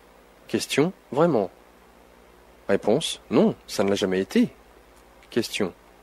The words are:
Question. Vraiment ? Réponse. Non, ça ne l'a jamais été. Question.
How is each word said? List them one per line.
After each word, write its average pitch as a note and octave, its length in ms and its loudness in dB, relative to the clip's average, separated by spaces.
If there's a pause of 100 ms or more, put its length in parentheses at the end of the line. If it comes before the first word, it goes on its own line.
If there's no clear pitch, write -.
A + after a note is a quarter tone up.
(480)
Question. C#3+ 440 0 (200)
Vraiment ? C3 380 2 (1200)
Réponse. G#2 540 0 (100)
Non, D#3 240 4 (100)
ça - 180 -4
ne G2 60 0
l'a G2+ 60 2
jamais F#2+ 240 0
été. G3+ 300 0 (800)
Question. G#2+ 440 -4 (300)